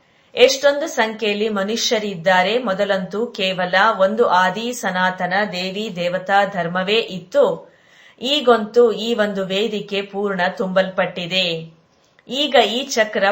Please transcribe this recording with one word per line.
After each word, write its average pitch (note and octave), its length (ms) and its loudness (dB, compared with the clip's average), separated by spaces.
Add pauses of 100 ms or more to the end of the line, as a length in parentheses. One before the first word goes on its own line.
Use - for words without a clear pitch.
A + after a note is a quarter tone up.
(360)
ಎಷ್ಟೊಂದು C#4+ 520 4
ಸಂಖ್ಯೆಯಲ್ಲಿ A3 600 -2
ಮನುಷ್ಯರಿದ್ದಾರೆ. G3+ 1080 0
ಮೊದಲಂತೂ G3+ 680 -2
ಕೇವಲ F#3 480 -2 (240)
ಒಂದು G#3+ 300 2
ಆದಿ G3 440 2
ಸನಾತನ F#3 600 -2 (180)
ದೇವಿ F#3 440 -6
ದೇವತಾ F#3 500 0
ಧರ್ಮವೇ F#3 500 -2
ಇತ್ತು. G#3 760 0 (500)
ಈಗಂತೂ A#3+ 720 2
ಈ G#3+ 220 -2
ಒಂದು G3+ 320 -2
ವೇದಿಕೆ G3 560 -4
ಪೂರ್ಣ G3 400 -4 (160)
ತುಂಬಲ್ಪಟ್ಟಿದೆ. F#3 1200 -2 (520)
ಈಗ C#4 280 -2
ಈ A3+ 280 2
ಚಕ್ರ A3 480 0